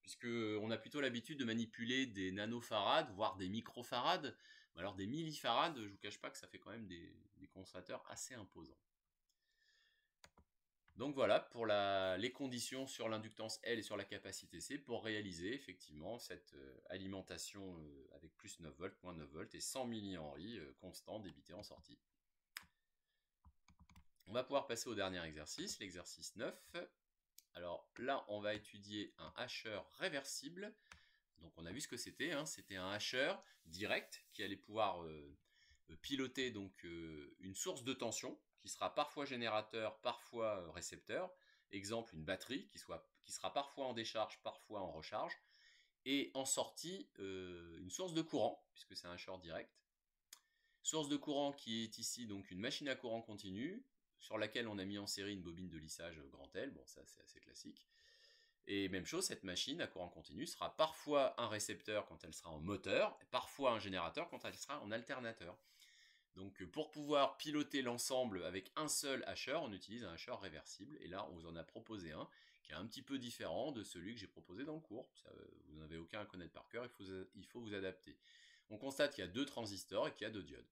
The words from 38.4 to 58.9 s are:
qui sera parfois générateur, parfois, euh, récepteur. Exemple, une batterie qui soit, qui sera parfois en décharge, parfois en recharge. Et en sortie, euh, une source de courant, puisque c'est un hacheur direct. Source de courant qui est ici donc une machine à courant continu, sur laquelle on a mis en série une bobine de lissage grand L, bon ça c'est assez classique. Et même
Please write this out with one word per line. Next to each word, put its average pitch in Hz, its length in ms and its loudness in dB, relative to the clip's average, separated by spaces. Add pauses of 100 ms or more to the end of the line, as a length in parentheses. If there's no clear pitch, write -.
qui - 120 -12
sera 92 220 2
parfois 147 320 2
générateur, 113 760 2
parfois, 113 580 2
euh, 85 120 -4
récepteur. 101 600 -2 (380)
Exemple, 104 440 -2
une 78 100 -6
batterie 117 420 0
qui - 140 -14
soit, - 280 -8 (140)
qui - 80 -16
sera - 220 -2
parfois 139 340 0
en 123 60 0
décharge, 110 500 2
parfois - 380 -6
en 90 100 0
recharge. 107 480 -2 (640)
Et 139 300 4
en 135 100 2
sortie, - 640 0 (120)
euh, 90 580 -4
une 92 120 -8
source 180 220 -2
de 160 100 6
courant, 131 500 4
puisque - 240 -14
c'est - 100 -8
un 87 60 -4
hacheur 92 260 -6
direct. 87 400 -6 (1040)
Source 156 260 2
de 143 80 6
courant 143 360 4
qui 113 320 0
est 110 140 -6
ici 117 280 -2
donc 98 240 -4
une 90 80 -4
machine 143 300 0
à 131 80 2
courant 117 260 0
continu, 107 640 -4 (340)
sur - 180 -6
laquelle 110 300 2
on 104 120 -2
a 92 60 0
mis 101 140 0
en 101 80 -2
série 101 280 0
une 95 80 -4
bobine 85 260 -6
de 80 100 -6
lissage 80 400 -6 (140)
grand - 240 -14
L, 135 160 -2
bon 67 140 -14
ça - 200 -16
c'est - 140 -20
assez - 180 -20
classique. - 480 -16 (800)
Et 98 220 4
même 92 180 0